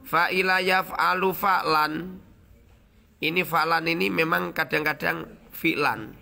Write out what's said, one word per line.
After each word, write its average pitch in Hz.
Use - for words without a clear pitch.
fa'ila 185
yaf'alu 185
fa'lan. 170
Ini 165
fa'lan 165
ini 180
memang 175
kadang-kadang 156
fi'lan. 123